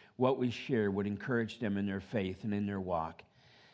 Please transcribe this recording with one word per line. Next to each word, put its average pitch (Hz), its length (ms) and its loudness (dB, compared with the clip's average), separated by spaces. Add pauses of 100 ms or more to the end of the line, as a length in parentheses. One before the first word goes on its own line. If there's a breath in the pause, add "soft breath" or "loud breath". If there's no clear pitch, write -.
(160 loud breath)
what 127 200 4
we 123 140 0
share 110 400 2
would 98 160 0
encourage 110 520 -2
them 101 200 0
in 101 80 0
their 98 160 -2
faith 95 420 -2
and 107 80 -2
in 101 140 0
their 101 140 -2
walk. 82 420 -4 (520 soft breath)